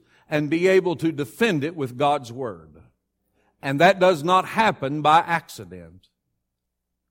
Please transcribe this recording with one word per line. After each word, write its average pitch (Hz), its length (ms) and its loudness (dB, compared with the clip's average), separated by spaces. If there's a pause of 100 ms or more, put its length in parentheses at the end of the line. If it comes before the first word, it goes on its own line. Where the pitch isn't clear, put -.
(280)
and 151 220 -2
be 170 160 0
able 185 300 2
to 160 160 -2
defend 147 500 -2
it 170 140 -8
with 127 200 -8
God's 143 360 -2
Word. 82 500 -14 (800)
And 139 180 -4
that 185 200 6
does 180 240 4
not 180 220 2
happen 151 560 -2
by 151 160 6
accident. 92 880 -8 (1040)